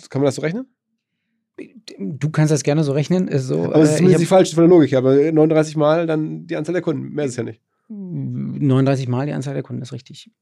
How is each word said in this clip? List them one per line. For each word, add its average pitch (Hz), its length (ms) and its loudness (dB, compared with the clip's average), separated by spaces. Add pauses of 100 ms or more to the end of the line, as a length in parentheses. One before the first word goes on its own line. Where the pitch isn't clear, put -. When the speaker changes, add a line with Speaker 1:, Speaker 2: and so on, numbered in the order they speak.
(100)
Speaker 1:
Kann 131 100 -4
man 143 60 2
das 135 80 0
so 135 80 -12
rechnen? 190 240 -6 (1300)
Speaker 2:
Du 156 300 -6
kannst 151 200 0
das 143 140 -2
gerne 147 180 0
so 143 80 -2
rechnen, 175 380 -2
ist 131 180 -2
so, 156 200 -2
Speaker 1:
Aber - 100 0
es 156 140 6
ist - 40 0
Speaker 2:
äh, - 40 -2
Speaker 1:
zumindest 170 240 4
Speaker 2:
ich 160 60 0
Speaker 1:
die 190 60 2
Speaker 2:
hab 190 40 8
Speaker 1:
falsche 180 180 2
von 165 80 6
der 165 60 8
Logik 160 200 6
her, 135 80 2
aber 131 160 2
neununddreißig 156 640 2
Mal 156 320 2
dann 156 400 -6
die 165 80 -6
Anzahl 156 160 -6
der 175 100 -2
Kunden. 135 280 -4
Mehr 147 160 -4
ist 127 60 -6
es 123 40 -14
ja 113 80 -4
nicht. 113 160 -12 (280)
Speaker 2:
neununddreißig 135 1160 -2
Mal 123 200 -4
die 147 80 -6
Anzahl 139 200 -8
der 143 80 -6
Kunden, 123 180 -12
ist 127 120 -14
richtig. - 500 -18